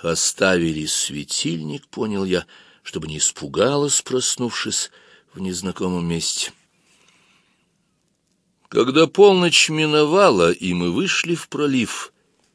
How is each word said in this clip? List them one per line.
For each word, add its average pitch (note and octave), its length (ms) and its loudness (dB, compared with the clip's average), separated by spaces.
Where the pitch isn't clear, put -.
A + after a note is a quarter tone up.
оставили E2 800 0
светильник, E2 1000 -6
понял G#2 380 -4
я, F2+ 200 -2
чтобы D#2+ 240 -10
не D#2 100 -10
испугалась, G2 840 -2
проснувшись - 880 -4
в - 60 -18
незнакомом F2+ 640 -4
месте. - 480 -4
Когда C3 380 2
полночь F#3 600 6
миновала, D3+ 840 4
и F2+ 220 -2
мы F2 180 0
вышли E3+ 420 -2
в - 160 -8
пролив C3+ 640 -2